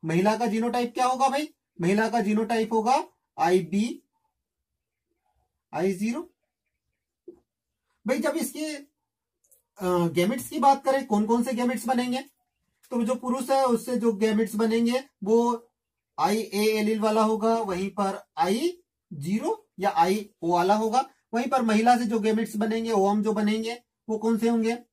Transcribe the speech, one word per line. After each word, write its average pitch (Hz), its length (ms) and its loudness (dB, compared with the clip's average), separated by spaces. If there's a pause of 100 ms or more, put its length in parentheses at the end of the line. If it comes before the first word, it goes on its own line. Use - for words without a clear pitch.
महिला 185 320 2
का 233 100 -2
जीनोटाइप 240 480 -2
क्या 254 120 0
होगा 254 220 2
भाई? 294 260 -4 (260)
महिला 202 280 2
का 226 120 0
जीनोटाइप 220 520 -2
होगा 233 320 2 (340)
आईबी, 185 640 0 (1700)
आई 180 180 -2
ज़ीरो। 226 380 -6 (1800)
भाई, 262 120 0
जब 302 180 -2
इसके, 311 400 -6
अ, - 1300 -6
gametes 185 400 -2
की 294 100 -8
बात 277 260 4
करें, 269 220 0
कौन 214 200 0
कौन 233 160 2
से 262 100 -2
gametes 247 340 -2
बनेंगे, 247 360 -2 (680)
तो 233 140 -2
जो 208 100 0
पुरुष 247 360 -4
है, 269 140 4
उससे 240 320 0
जो 226 160 2
gametes 214 420 0
बनेंगे, 233 500 0 (200)
वो 233 460 2 (480)
आईए 214 600 0
एलील 214 200 0
वाला 220 220 2
होगा, 220 320 2
वहीं 196 360 -2
पर - 360 -4 (100)
आई 233 420 0 (340)
ज़ीरो 208 560 -4 (120)
या 196 100 2
आईओ 180 640 0
वाला 180 220 4
होगा। 220 340 0 (260)
वहीं 233 140 -2
पर 262 140 0
महिला 226 360 4
से 240 60 -2
जो 220 160 0
gametes 220 360 -2
बनेंगे, 226 340 -2
ओवम 202 320 2
जो 220 100 0
बनेंगे, 220 500 -2 (260)
वो 220 100 -4
कौन 220 200 0
से 226 100 0
होंगे? 233 300 0 (140)